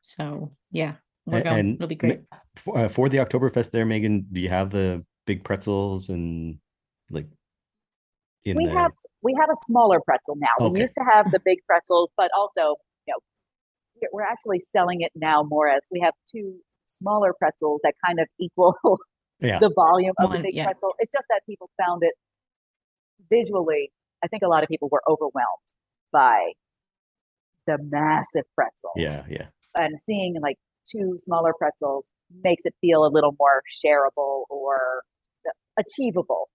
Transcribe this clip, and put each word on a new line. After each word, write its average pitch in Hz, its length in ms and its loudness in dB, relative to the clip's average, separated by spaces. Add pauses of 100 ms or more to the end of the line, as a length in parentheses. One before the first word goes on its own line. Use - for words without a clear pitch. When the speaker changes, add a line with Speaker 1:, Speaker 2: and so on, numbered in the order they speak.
Speaker 1:
So 151 500 -12 (200)
yeah, 156 240 -6 (300)
we're 120 140 -2
Speaker 2:
A-, - 40 -4
Speaker 1:
going. 147 160 0
Speaker 2:
and 104 160 0
Speaker 1:
It'll 170 120 -8
be 160 80 -6
great. - 260 -2 (100)
Speaker 2:
ma-, - 60 -20 (200)
for, 208 200 -6
uh, 113 120 0
for 127 200 0
the 135 100 0
Oktoberfest 123 520 0
there, 113 140 0
Megan, 107 460 -2
do 90 100 -6
you 92 80 -4
have 95 220 0
the 92 340 -2 (200)
big 95 180 -4
pretzels 98 680 -4
and, 85 480 -8 (540)
like, 76 160 -10 (1200)
in - 120 -2
Speaker 3:
We 330 80 0
Speaker 2:
the 330 60 -2
Speaker 3:
have, 349 200 0 (300)
we 254 180 0
have 311 100 2
a 311 60 0 (100)
smaller 226 360 4
pretzel - 360 -2
now. 139 100 -2 (120)
Speaker 2:
Okay. 120 140 2
Speaker 3:
We 190 80 0
used 247 140 -2
to 269 80 -4 (100)
have 208 180 6
the 185 140 4
big 185 220 4
pretzels, 175 500 2
but 180 180 2
also, 180 400 0 (300)
you 139 80 -8
know, 117 60 -8 (840)
we're, 208 80 -6 (140)
we're 196 40 -2
actually 214 320 -4
selling 180 420 0
it - 140 -4
now 156 280 2
more 151 260 2
as 139 120 2 (100)
we 180 100 -4
have 165 120 2 (180)
two 202 240 -12 (320)
smaller 202 500 0
pretzels 151 460 -2
that 147 100 2 (120)
kind 175 140 0
of 160 80 0 (120)
equal 175 440 4
<laughs> 294 160 4 (400)
Speaker 2:
Yeah. 101 200 0
Speaker 3:
the 214 160 6
volume 185 440 4
of 185 100 2
Speaker 1:
One, 185 80 -4
Speaker 3:
the 170 100 -4
big 185 80 -6
Speaker 1:
yeah. 156 100 -4
Speaker 3:
pretzel. 190 320 -4
It's 226 140 -4
just 277 180 -4
that 208 160 0
people 202 240 -16 (100)
found 175 240 -2
it 165 120 2 (1120)
visually. 170 640 0 (320)
I 170 60 -6
think 214 120 -6
a 196 60 0
lot 156 160 4
of 151 60 -4
people 147 220 -6
were 147 160 0
overwhelmed 139 600 -2 (440)
by 113 420 4 (1120)
the 151 100 0 (140)
massive 151 540 0 (100)
pretzel. 110 400 -4
Speaker 2:
Yeah, 76 340 -4
yeah. - 180 -10 (280)
Speaker 3:
And 151 260 -2
seeing, 185 400 -6
like, 143 140 -4 (340)
two 190 300 -6
smaller 165 340 0
pretzels 151 560 -4 (340)
makes 180 220 0
it 170 160 -4
feel 160 240 6
a 147 60 4
little 147 260 4
more 139 240 4 (240)
shareable 139 640 2
or 135 540 -4 (760)
achievable. 180 760 -4